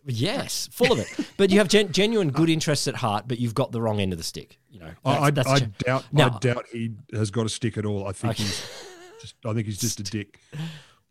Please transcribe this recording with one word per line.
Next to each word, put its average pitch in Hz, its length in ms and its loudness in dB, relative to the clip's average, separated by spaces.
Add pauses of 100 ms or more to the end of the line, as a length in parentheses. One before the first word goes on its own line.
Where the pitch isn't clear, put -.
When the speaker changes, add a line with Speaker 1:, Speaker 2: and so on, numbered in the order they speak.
Speaker 1:
yes, 143 680 -4
full - 200 4
of 160 80 2
it. 101 80 -4 (240)
Speaker 2:
<laughs> - 60 -20
Speaker 1:
But 196 120 4
you 196 80 6
have 208 100 6
gen-, 202 220 4
genuine 196 400 2
good 160 200 4
interests 156 360 0
at 139 100 -2
heart, 107 300 0
but 123 140 -4
you've 117 140 0
got 135 180 0
the 117 80 -4
wrong 107 180 0
end 95 140 0
of 85 60 -4
the 82 60 -8
stick. - 340 -12 (120)
You 95 100 -20
know, 80 100 -16 (160)
Speaker 3:
I, 143 240 4
Speaker 1:
that's, 139 180 2
Speaker 3:
I, 135 100 4
Speaker 1:
that's 131 40 4
Speaker 3:
I - 20 -2
Speaker 1:
cha- 107 80 -6 (120)
Speaker 3:
doubt, 131 200 0
I - 80 -20
Speaker 1:
Now 143 160 6 (100)
Speaker 3:
doubt 120 320 -2
he 117 220 -6 (220)
has 107 180 0
got 113 140 0
a - 20 -2
stick - 300 -4
at 104 80 -2
all. 101 200 -4
I 98 60 -6
think 104 220 -2
Speaker 1:
Okay. - 100 -4
Speaker 3:
he's 98 180 -4 (580)
just, - 140 -18 (100)
I 110 100 -4
think 110 120 -2
he's 104 120 -8
just 117 220 -4
a - 40 -10
dick. 101 340 -8 (720)